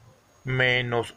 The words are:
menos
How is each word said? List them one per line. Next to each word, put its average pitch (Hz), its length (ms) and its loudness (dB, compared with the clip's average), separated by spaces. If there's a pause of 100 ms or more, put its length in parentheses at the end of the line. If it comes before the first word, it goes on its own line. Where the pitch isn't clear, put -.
(440)
menos 123 720 0